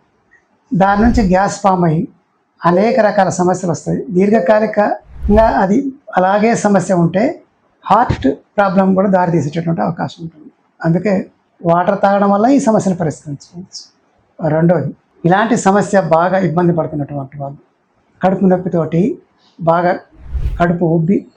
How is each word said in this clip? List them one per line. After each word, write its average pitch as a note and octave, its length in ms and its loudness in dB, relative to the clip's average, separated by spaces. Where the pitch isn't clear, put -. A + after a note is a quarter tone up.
దాని G3+ 280 4
నుంచి A3+ 260 2
గ్యాస్ F#3 320 0
ఫామ్ F#3 240 2
అయ్యి E3 240 0
అనేక F#3+ 360 2
రకాల G3+ 280 2
సమస్యలు F3+ 440 -2
వస్తాయి. E3 380 -6
దీర్ఘకాలికంగా G#3+ 1400 0
అది A#3+ 440 0
అలాగే G3+ 380 2
సమస్య G3 400 0
ఉంటే F#3 480 0
హార్ట్ A#3 380 0
ప్రాబ్లం F#3+ 380 2
కూడా F#3+ 160 0
దారితీసేటటువంటి E3 720 -2
అవకాశం - 400 -8
ఉంటుంది. - 280 -18
అందుకే F3+ 460 -2
వాటర్ F3 380 0
తాగడం G3+ 280 2
వల్ల G3+ 160 2
ఈ C#4 120 4
సమస్యను G#3 380 0
పరిష్కరించుకోవచ్చు. D#3 840 -10
రెండోది, D#3+ 480 0
ఇలాంటి G3+ 320 2
సమస్య G3 440 2
బాగా E3+ 380 2
ఇబ్బంది F3 340 0
పడుతున్నటువంటి C#3+ 720 -6
వాళ్ళు, C#3 160 -12
కడుపు F#3+ 220 0
నొప్పితోటి F3+ 720 0
బాగా F3 320 0
కడుపు F3 240 0
ఉబ్బి E3+ 420 0